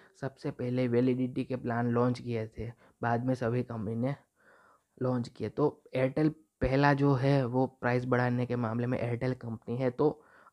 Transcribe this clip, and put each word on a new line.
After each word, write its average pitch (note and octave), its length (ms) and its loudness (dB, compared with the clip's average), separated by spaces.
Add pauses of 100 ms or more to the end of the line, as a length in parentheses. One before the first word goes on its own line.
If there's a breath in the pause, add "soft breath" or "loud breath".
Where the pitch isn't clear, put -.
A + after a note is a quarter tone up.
(220 soft breath)
सबसे C#3 300 -8
पहले B2+ 360 -2
वैलिडिटी B2+ 560 2
के C3 120 -6
प्लान A#2+ 360 0
लॉन्च A#2+ 280 2
किए A2+ 280 -4 (100)
थे, A2+ 140 -8 (300 soft breath)
बाद A#2+ 240 0
में B2+ 100 2
सभी B2 280 -2
कंपनी A2+ 320 -6
ने B2+ 200 -2 (840 soft breath)
लॉन्च B2+ 300 -2
किए। - 220 -8
तो C#3+ 320 -2 (160)
Airtel C3+ 340 2 (300)
पहला C3+ 320 4
जो C#3 220 4
है C#3 300 4
वो B2+ 200 0 (160)
प्राइस B2 240 0
बढ़ाने B2 400 2
के A#2+ 120 -4
मामले A#2+ 300 -2
में B2+ 120 -2
Airtel A#2+ 380 -2
कंपनी A#2 400 -8
है। C3 140 0
तो D3 180 2 (440 soft breath)